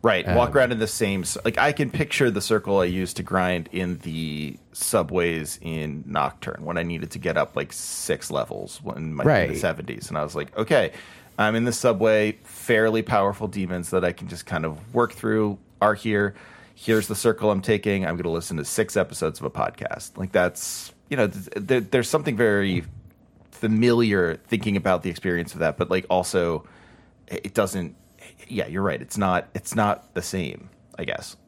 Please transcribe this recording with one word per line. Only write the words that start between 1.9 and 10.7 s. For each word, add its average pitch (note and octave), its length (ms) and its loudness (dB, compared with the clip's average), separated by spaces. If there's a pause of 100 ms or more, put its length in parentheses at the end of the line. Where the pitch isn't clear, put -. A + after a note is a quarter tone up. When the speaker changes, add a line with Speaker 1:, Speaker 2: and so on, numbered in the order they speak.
Speaker 1:
the G2+ 120 0
circle G2+ 400 2
I F2+ 60 4
used F2+ 320 -2
to F2+ 40 -6
grind F2+ 480 0
in F2+ 280 -4
the D#2 580 -6 (160)
subways E2+ 920 0
in D2+ 460 -6
Nocturne D2 560 -4
when E2+ 120 -6
I E2+ 60 -2
needed E2+ 300 -6
to F2+ 80 -10
get E2 160 -2
up, D2 180 0
like, - 180 -6
six - 560 -6
levels G#1+ 540 -6
when D#2 320 -8
my, C#2 80 -4
in - 40 4
the - 20 8
Speaker 2:
Right. E2 280 4
Speaker 1:
seventies. D#2 520 -4
And D2+ 100 -6
I D2+ 60 -2
was D2+ 100 -8
like, D2+ 240 -6
"Okay, A2+ 320 2 (480)